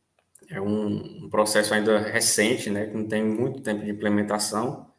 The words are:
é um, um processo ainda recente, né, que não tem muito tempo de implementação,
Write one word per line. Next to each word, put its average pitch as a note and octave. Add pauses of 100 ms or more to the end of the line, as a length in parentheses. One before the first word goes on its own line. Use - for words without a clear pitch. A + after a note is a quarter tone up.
(500)
é C3
um, G#2
um F2+
processo G#2+
ainda G#2+
recente, A2
né, G2+
que A2
não G#2+
tem G#2+
muito A2+
tempo G#2
de G#2
implementação, G#2